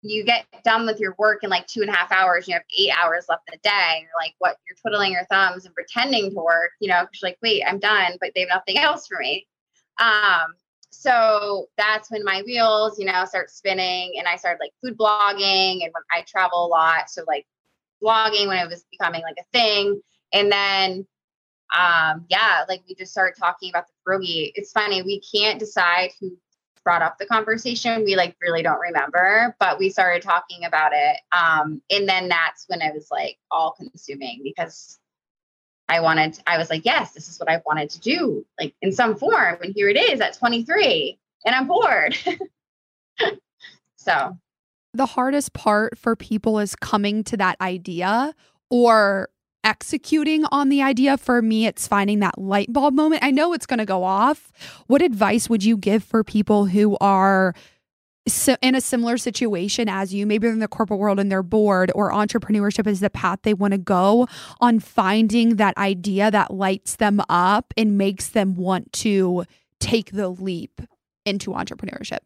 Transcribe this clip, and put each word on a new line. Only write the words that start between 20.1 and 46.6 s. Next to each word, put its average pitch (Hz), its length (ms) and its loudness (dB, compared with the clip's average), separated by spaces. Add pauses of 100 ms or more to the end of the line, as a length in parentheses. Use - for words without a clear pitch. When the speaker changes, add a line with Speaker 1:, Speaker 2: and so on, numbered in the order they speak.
Speaker 1:
And 202 180 2
then, 196 540 0 (720)
um, 170 520 2
yeah, 190 380 2
like, 185 200 -6
we 190 80 -16
just 185 160 -16
started 185 280 -2
talking 180 300 -4
about 170 160 -4
the - 80 -20 (100)
pierogi. 175 520 -4
It's - 160 -10
funny, 202 320 -2
we 202 180 -6
can't 208 380 -2
decide 185 500 0 (100)
who 185 160 -12 (480)
brought 170 200 2
up 165 160 -4
the 202 80 -8
conversation. 226 760 -2
We, 196 120 0
like, 175 260 0
really 165 220 0
don't 160 160 0
remember, 175 800 2
but 185 180 2
we 190 140 0
started 180 320 0
talking 175 420 -4
about 156 300 0
it. 147 220 2 (140)
Um, 160 480 2 (120)
and 196 180 0
then 185 180 0
that's 165 400 -2
when 170 140 -6
it 156 120 -2
was, 151 180 -12
like, 151 260 -6 (140)
all 165 220 -2
consuming 135 720 -16
because 160 540 -12 (880)
I 165 120 2
wanted, 160 480 2
I 170 100 2
was 165 140 -2
like, 160 140 -6
"Yes, 240 260 0
this - 180 -20
is - 100 -20
what 156 100 -4
I 165 180 0
wanted 151 240 -2
to - 80 -16
do, 247 460 -2 (140)
like, - 220 -8
in 190 100 -2
some 220 240 0
form. 262 460 0
And 190 140 -10
here 202 140 2
it 208 80 2
is 320 240 2
at - 160 -4
twenty-three, 233 840 -2 (260)
and 233 80 0
I'm 269 140 0
bored." 277 500 2 (1000)
<laughs> - 200 -2 (580)
So. 175 400 -2 (560)
Speaker 2:
The 254 120 0
hardest 269 480 -2
part 220 440 0
for 226 180 -2
people 214 440 -2
is 208 160 -4